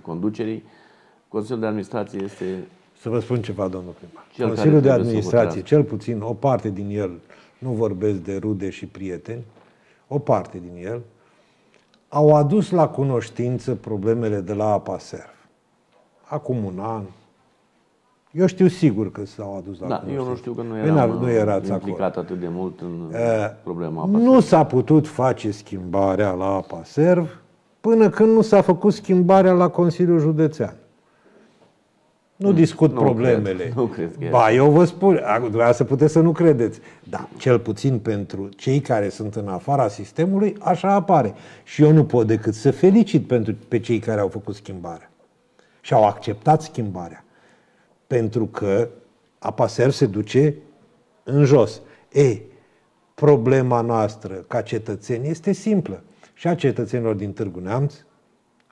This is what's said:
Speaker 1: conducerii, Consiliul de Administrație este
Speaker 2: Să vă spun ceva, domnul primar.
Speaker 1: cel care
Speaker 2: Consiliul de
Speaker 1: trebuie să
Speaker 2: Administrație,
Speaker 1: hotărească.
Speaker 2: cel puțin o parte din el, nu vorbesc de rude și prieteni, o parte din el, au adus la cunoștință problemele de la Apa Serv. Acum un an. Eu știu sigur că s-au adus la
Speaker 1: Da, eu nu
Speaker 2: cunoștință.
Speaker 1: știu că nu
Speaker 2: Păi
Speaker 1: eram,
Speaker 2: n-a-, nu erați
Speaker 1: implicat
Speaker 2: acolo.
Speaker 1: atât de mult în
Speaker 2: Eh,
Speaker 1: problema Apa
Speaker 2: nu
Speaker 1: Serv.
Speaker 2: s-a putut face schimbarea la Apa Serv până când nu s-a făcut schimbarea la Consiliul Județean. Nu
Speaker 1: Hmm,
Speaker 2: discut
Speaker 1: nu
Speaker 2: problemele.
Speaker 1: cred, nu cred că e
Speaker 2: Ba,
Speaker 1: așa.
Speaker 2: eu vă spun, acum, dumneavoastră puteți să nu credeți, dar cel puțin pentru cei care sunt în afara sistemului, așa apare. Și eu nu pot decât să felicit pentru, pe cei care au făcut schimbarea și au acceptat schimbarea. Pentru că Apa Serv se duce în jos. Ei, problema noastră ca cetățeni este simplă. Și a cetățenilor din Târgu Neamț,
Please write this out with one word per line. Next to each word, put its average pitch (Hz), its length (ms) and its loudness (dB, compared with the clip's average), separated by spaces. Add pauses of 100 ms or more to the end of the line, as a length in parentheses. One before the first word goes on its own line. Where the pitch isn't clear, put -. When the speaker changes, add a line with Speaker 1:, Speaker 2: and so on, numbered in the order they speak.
Speaker 1:
conducerii, 107 640 -8 (640)
Consiliul 107 320 -8
de 110 60 -4
Administrație 104 560 -8
este 98 220 -12 (560)
Speaker 2:
Să - 80 -10
vă 117 120 -2
spun 117 220 -4
ceva, 98 260 -6
domnul 90 300 -12
primar. - 340 -20
Speaker 1:
cel 123 120 -6
care 113 40 0
Speaker 2:
Consiliul 139 320 4
de 135 80 4
Speaker 1:
trebuie 120 160 2
să 117 60 -2
Speaker 2:
Administrație, 107 500 0
Speaker 1:
hotărească. 147 140 -2
Speaker 2:
cel 151 100 6
puțin 110 360 -8
o 113 120 -6
parte 113 380 -2
din 101 200 -8
el, 101 200 -4 (480)
nu 131 120 -10
vorbesc 104 480 -2
de 95 180 -10
rude 98 340 -6
și - 160 -14
prieteni, 98 560 -12 (640)
o 143 100 -4
parte 104 400 -2 (120)
din 87 160 -14
el, 120 140 -10 (1080)
au 151 260 4
adus 151 360 2
la 170 180 2
cunoștință 123 840 -4
problemele 107 640 -4
de 92 120 -8
la 107 200 -2
Apa 92 260 -4
Serv. - 360 -18 (920)
Acum 127 400 -6
un 92 180 -8
an. 110 200 -8 (1300)
Eu 180 160 0
știu 185 200 4
sigur 110 460 0
că 101 140 -12
s-au 98 300 -14
adus 92 240 -14
la 92 60 -10
Speaker 1:
Da, 95 80 -4
eu - 60 -6 (140)
nu 135 80 -6
Speaker 2:
cunoștință. 123 180 -8
Speaker 1:
știu 120 120 -10
că 117 100 -10
nu 117 80 -10
Speaker 2:
Păi 110 100 -8
Speaker 1:
eram, 156 140 2
Speaker 2:
n-a-, 131 120 4 (140)
nu 123 100 -2
erați 101 400 0
Speaker 1:
implicat 95 460 -4
Speaker 2:
acolo. 87 100 -6
Speaker 1:
atât 90 140 -10
de 87 100 -6
mult 90 300 -8
în 85 340 -12
Speaker 2:
Eh, 113 360 -2 (120)
Speaker 1:
problema 85 400 -8
Apa 202 160 0
Speaker 2:
nu 240 140 4
Speaker 1:
Serv. 247 120 6
Speaker 2:
s-a 160 200 4
putut 151 420 2
face 127 440 -2
schimbarea 98 800 -2
la 92 240 -4
Apa 87 300 -8
Serv 170 580 0 (380)
până 220 300 4
când 220 220 4
nu 226 80 6
s-a 208 200 4
făcut 190 320 2
schimbarea 185 600 4
la 180 160 4
Consiliul 175 500 2
Județean. 151 560 0 (1600)
Nu 196 100 -2
Speaker 1:
Hmm, 202 100 6
Speaker 2:
discut 160 360 4
Speaker 1:
nu 123 80 -2
Speaker 2:
problemele. 110 640 2
Speaker 1:
cred, 85 120 -6
nu 123 120 -2
cred 85 320 -8
că 80 60 -10
e 82 40 -6
Speaker 2:
Ba, 120 140 2
Speaker 1:
așa. 110 120 4
Speaker 2:
eu 139 160 6
vă 170 140 6
spun, 170 400 2
acum, 113 180 0
dumneavoastră 117 420 2
puteți 139 280 2
să 170 80 4
nu 165 120 4
credeți, 143 480 2 (280)
dar - 280 -10
cel 123 220 2
puțin 113 400 -2
pentru 101 580 -6
cei 135 240 0
care 104 280 -2
sunt 107 260 -8
în 104 140 -8
afara 113 400 -2
sistemului, 196 720 -2
așa 185 340 0
apare. 156 400 2 (300)
Și - 180 0
eu 151 100 8
nu 156 120 8
pot 120 220 2
decât 107 280 0
să 135 160 0
felicit 190 560 4
pentru, 110 280 -2 (140)
pe 117 100 -2
cei 110 200 -2
care 107 220 -4
au 98 80 0
făcut 101 260 -10
schimbarea 87 560 -16 (680)
și - 140 -4
au 110 120 6
acceptat 131 560 0
schimbarea. 90 640 -10 (800)
Pentru 113 400 -2
că 104 420 -2 (500)
Apa - 280 -2
Serv 127 260 0
se 139 140 0
duce 123 480 0 (680)
în 143 220 2
jos. 127 360 4 (320)
Ei, 131 300 2 (720)
problema 127 640 4
noastră 107 540 -2
ca 107 260 -8
cetățeni 113 680 -8
este 165 240 -4
simplă. 185 500 -4 (320)
Și - 140 -6
a 175 60 0
cetățenilor 117 600 -2
din 98 180 -8
Târgu 90 280 -10
Neamț, 120 340 -4 (760)